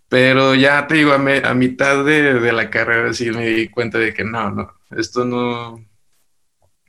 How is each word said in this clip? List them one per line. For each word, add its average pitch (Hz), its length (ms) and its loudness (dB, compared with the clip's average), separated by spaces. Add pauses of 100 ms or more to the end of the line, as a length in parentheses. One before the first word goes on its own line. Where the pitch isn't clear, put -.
Pero 131 460 4
ya 139 320 4
te 156 80 -2
digo, 147 180 4
a 139 60 4
me-, 139 260 0
a 123 100 0
mitad 139 500 0
de, 147 300 2
de 117 180 0
la 113 180 -2
carrera 117 420 -2
sí 117 200 -6
me 117 160 -4
di 113 200 -2
cuenta 117 300 -6
de 110 160 -2
que 98 80 -6
no, 107 280 -6
no, 101 220 -10 (240)
esto 120 280 -4
no, 120 600 -6 (1040)